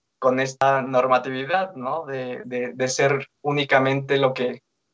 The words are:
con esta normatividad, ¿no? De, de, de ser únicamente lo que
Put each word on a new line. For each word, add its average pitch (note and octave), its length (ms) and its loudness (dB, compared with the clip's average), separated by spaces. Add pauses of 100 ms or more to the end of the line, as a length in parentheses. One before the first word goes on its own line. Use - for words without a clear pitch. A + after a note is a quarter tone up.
(200)
con C3 220 4
esta C3+ 400 2
normatividad, C3 920 0
¿no? C#3 300 -6
De, B2+ 380 -8
de, B2 300 -6
de B2+ 160 -2
ser C#3 400 0 (120)
únicamente C#3 760 2
lo C3+ 160 2
que B2 300 -4 (300)